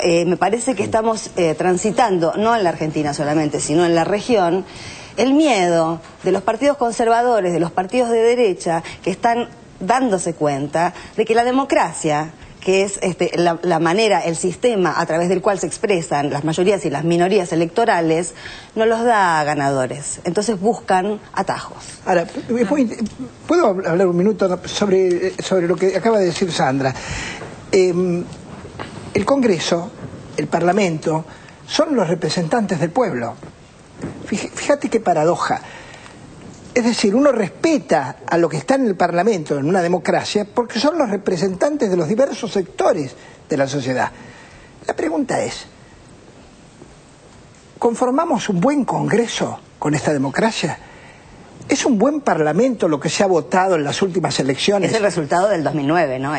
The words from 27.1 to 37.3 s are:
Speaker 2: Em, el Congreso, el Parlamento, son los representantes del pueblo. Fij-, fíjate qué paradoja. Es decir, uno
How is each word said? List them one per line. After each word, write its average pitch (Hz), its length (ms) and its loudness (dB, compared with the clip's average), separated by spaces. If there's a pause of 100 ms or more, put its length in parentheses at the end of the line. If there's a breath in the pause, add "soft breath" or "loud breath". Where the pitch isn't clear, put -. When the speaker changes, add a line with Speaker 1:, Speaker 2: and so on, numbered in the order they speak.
Speaker 2:
Em, 180 520 2 (880)
el 202 120 0
Congreso, 196 680 0 (460)
el 156 100 -4
Parlamento, 170 800 0 (420 loud breath)
son 311 280 0
los 196 120 2
representantes 175 720 -2
del 165 120 0
pueblo. 123 420 -2 (920)
Fij-, - 280 -6
fíjate 285 360 -2
qué 226 120 0
paradoja. 160 600 0 (1120 loud breath)
Es 247 120 0
decir, 220 280 2
uno 277 180 6